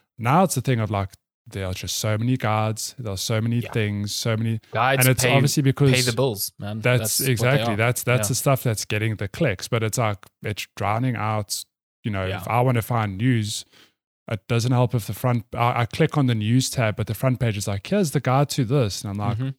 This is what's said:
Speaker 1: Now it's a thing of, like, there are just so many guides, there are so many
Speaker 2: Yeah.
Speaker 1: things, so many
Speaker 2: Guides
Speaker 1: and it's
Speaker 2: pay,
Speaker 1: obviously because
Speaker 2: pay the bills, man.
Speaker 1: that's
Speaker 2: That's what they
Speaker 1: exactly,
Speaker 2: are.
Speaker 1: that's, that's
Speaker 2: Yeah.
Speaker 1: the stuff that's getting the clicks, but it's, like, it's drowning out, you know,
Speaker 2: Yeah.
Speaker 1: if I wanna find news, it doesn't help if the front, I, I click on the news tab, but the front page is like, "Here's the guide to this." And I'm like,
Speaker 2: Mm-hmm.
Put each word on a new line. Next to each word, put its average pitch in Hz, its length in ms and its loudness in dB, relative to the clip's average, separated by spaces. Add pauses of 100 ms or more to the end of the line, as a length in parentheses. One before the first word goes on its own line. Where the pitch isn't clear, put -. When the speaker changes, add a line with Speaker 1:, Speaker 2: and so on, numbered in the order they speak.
(180)
Speaker 1:
Now 143 260 4
it's - 120 0
a 123 60 0
thing 123 180 0
of, 104 120 -2
like, 98 220 -2 (340)
there 95 180 -8
are 92 80 -4
just - 240 -8
so 107 200 0
many 123 200 0
guides, 110 600 0
there 110 140 -6
are 95 40 -6
so 110 240 0
many 117 180 0
Speaker 2:
Yeah. - 120 -6
Speaker 1:
things, 104 440 -2
so 113 220 -2
many 113 220 -2 (120)
Speaker 2:
Guides 131 340 2
Speaker 1:
and 131 60 6
it's 123 120 2
Speaker 2:
pay, 127 100 4
Speaker 1:
obviously 139 300 4
because 135 280 4
Speaker 2:
pay 127 100 4
the 139 120 0
bills, 117 460 -2
man. 104 200 -8
Speaker 1:
that's 123 200 2
Speaker 2:
That's 110 200 -2
what 135 60 -2
they 135 60 2
Speaker 1:
exactly, 123 420 2
Speaker 2:
are. 101 40 -2
Speaker 1:
that's, 120 260 0
that's 120 240 2
Speaker 2:
Yeah. - 20 -4
Speaker 1:
the 127 60 0
stuff 139 280 2
that's 110 220 -2
getting 110 300 -2
the 101 120 -6
clicks, - 400 -2
but 113 140 0
it's, 110 160 -2
like, 107 280 -2 (180)
it's - 320 -8
drowning 113 400 -2
out, 107 500 -4 (380)
you 113 80 -2
know, 95 160 -2
Speaker 2:
Yeah. 92 140 -4
Speaker 1:
if 90 60 -10
I 117 140 2
wanna 123 220 2
find 107 340 -2
news, 110 480 0 (640)
it - 160 -8
doesn't 120 240 0
help 123 220 2
if 117 140 -2
the 110 60 -6
front, 120 300 0 (100)
I, 120 280 2
I 113 40 2
click - 320 0
on 135 100 4
the 120 80 2
news 113 340 2
tab, 110 260 0
but 107 120 -2
the 107 80 -4
front 127 240 0
page 113 180 0
is 104 100 -6
like, 101 200 -4
"Here's 190 240 0
the 143 100 0
guide 135 280 2
to 139 140 -2
this." 113 400 0
And 107 80 -6
I'm 98 60 -4
like, 104 200 -2
Speaker 2:
Mm-hmm. 131 220 -4